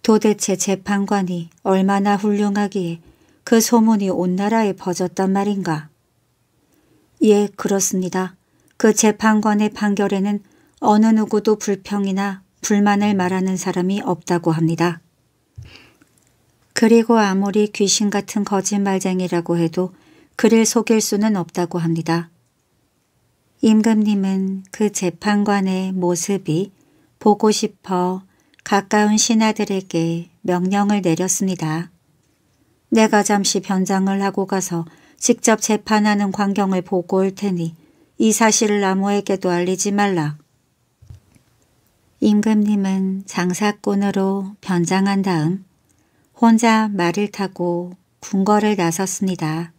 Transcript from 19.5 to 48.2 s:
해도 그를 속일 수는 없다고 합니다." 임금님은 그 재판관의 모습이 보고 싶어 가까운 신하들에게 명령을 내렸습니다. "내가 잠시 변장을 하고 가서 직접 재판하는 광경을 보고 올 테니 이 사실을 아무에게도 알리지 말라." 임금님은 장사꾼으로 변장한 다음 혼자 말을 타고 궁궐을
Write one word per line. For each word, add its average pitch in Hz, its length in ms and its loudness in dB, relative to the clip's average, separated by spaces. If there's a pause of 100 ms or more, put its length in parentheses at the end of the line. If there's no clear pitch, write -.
해도 170 360 -2 (420)
그를 226 300 4
속일 220 360 2
수는 208 340 0
없다고 175 420 -4
합니다." 165 520 -2 (1300)
임금님은 202 1080 2
그 208 200 -2
재판관의 190 1000 -2
모습이 180 800 -2 (480)
보고 208 320 4
싶어 185 720 -4 (400)
가까운 214 540 2
신하들에게 190 1120 -2 (120)
명령을 196 600 0
내렸습니다. 170 920 -2 (960)
"내가 220 320 2
잠시 202 380 0
변장을 190 600 -2
하고 196 260 -4
가서 175 380 -4 (320)
직접 226 440 0
재판하는 208 720 0
광경을 196 500 -2
보고 185 360 -2
올 190 180 0
테니 175 400 -4 (420)
이 220 140 2
사실을 208 520 2
아무에게도 196 640 0
알리지 180 420 -2
말라." 180 460 0 (1800)
임금님은 208 1040 0
장사꾼으로 196 1400 -2
변장한 190 600 0
다음 180 440 -2 (720)
혼자 220 480 4
말을 196 440 -2
타고 180 640 -6 (240)
궁궐을 208 560 2